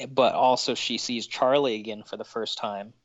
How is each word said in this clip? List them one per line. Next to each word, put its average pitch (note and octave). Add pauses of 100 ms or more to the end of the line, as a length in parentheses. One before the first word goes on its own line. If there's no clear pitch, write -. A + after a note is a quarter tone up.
but C3
also B2+
she A#2
sees A#2
Charlie C3
again G#2+
for -
the G#2+
first -
time. G#2 (120)